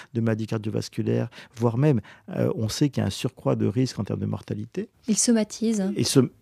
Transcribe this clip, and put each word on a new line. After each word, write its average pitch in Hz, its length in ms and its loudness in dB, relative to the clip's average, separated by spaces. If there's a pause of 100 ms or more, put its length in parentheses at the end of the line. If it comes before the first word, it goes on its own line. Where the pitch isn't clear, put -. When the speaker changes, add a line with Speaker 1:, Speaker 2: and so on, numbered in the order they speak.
(140)
Speaker 1:
de 117 80 0
maladies 110 240 0
cardiovasculaires, 110 840 -2 (240)
voire 117 240 2
même, 143 200 4 (300)
euh, - 260 0
on 107 140 -2
sait 147 200 0
qu'il 117 120 -2
y - 20 2
a 101 40 2
un - 20 0
surcroît - 460 -2
de 110 100 0
risque 120 320 0
en 107 60 -4
termes 101 160 -4
de 101 80 -2
mortalité. 107 600 -6 (200)
Speaker 2:
Ils 208 100 2
somatisent, 220 640 0
hein. 190 140 -2
Speaker 1:
Et 123 80 2
som-, 127 260 6 (120)